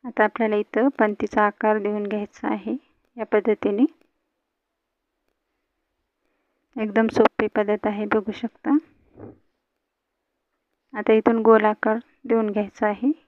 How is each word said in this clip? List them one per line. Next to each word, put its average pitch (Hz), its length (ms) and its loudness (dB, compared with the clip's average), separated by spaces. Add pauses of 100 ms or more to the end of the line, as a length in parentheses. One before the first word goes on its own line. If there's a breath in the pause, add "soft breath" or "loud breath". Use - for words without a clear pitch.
आता 226 200 0
आपल्याला 214 320 0
इथं 220 320 0
पणतीचा 214 540 0
आकार 214 360 0
देऊन 208 240 -4
घ्यायचा 208 460 -6
आहे 214 260 -4 (420)
या 226 100 -8
पद्धतीने. 208 580 2 (3000)
एकदम 220 320 0
सोपी - 380 0
पद्धत 208 400 -2
आहे, 208 180 -4
बघू 208 280 -2
शकता. - 440 -4 (2250)
आता - 180 0
इथून 226 300 2
गोल 220 220 6
आकार 214 340 0 (260)
देऊन 226 260 0
घ्यायचा 208 360 -4
आहे. 208 240 -2 (180)